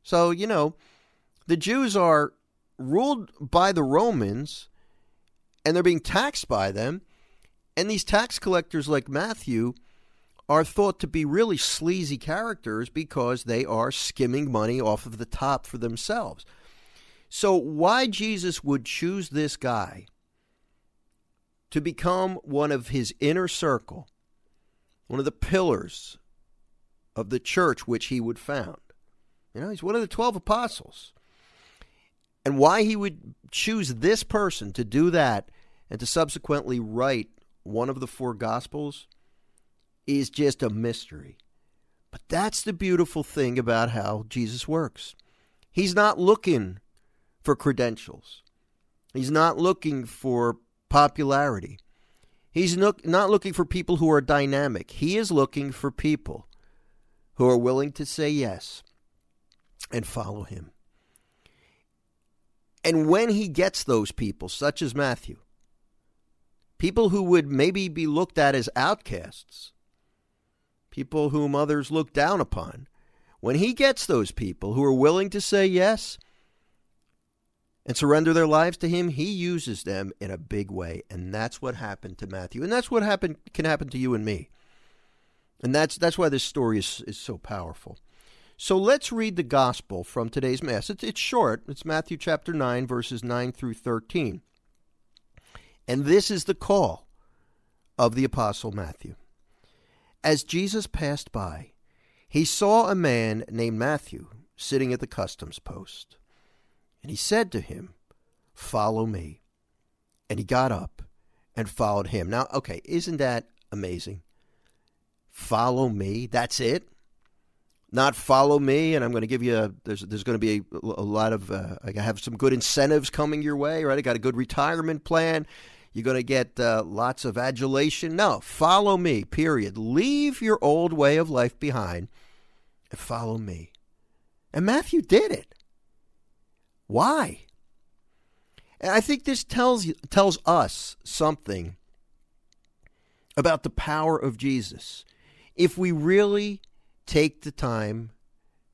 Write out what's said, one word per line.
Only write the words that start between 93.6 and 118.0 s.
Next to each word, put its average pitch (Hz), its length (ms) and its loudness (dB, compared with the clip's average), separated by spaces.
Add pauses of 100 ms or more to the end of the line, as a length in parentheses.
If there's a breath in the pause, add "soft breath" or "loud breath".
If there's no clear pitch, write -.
thirteen. 113 640 -4 (1500 soft breath)
And 131 160 -2
this 180 260 6
is 190 140 -2
the 190 100 -2
call 175 540 0 (880)
of 117 180 2
the 135 100 2
Apostle 110 480 -4
Matthew. 90 420 -12 (1120)
As 156 180 2
Jesus 196 440 -2
passed 147 440 -6
by, 90 400 -10 (560)
he 151 160 2
saw 214 460 4
a 196 60 2
man 117 540 2
named 113 300 -2
Matthew - 480 -4 (300)
sitting 135 340 0
at 123 80 -2
the - 80 -8
customs - 520 -10
post. - 580 -16 (840)
And 143 80 -16
he 104 60 -8
said 208 380 0
to 107 80 -6
him, - 320 -14 (600)
"Follow 110 520 -2
me." 82 360 -8 (880)
And 104 80 -4
he 113 60 -4
got 123 300 2
up - 280 -8 (540)
and 113 140 -4
followed 104 380 0
him. 92 220 -4
Now, 120 240 -2
okay, 101 300 -6
isn't 165 340 -4
that 123 300 -2 (240)
amazing? 92 500 -8 (1120)
Follow 123 560 0
me, 104 400 -4
that's 120 320 -2
it. 135 300 0 (1000)
Not 131 240 4